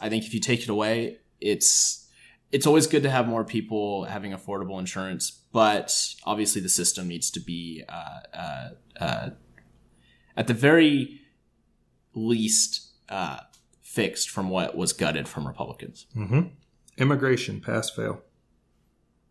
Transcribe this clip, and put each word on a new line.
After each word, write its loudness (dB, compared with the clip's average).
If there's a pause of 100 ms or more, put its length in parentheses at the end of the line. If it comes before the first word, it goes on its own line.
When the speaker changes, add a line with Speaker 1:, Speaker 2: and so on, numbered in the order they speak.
Speaker 1:
I -6
think 0
if -6
you -2
take 0
it -6
away, 0 (220)
it's, 2 (440)
it's 2
always 8
good 4
to 2
have 2
more -2
people -4
having -10
affordable -8
insurance, -6 (220)
but 2 (100)
obviously 0
the -2
system 0
needs -4
to -8
be, -8
uh, -14
uh, -10 (320)
uh, -4 (1040)
at -2
the 2
very 6 (960)
least, 0 (180)
uh, -4 (440)
fixed -2
from -4
what -2
was 0
gutted -2
from -8
Republicans. -12 (100)
Speaker 2:
Mm-hmm. 2 (560)
Immigration, 2
pass, -2
fail. -6 (1080)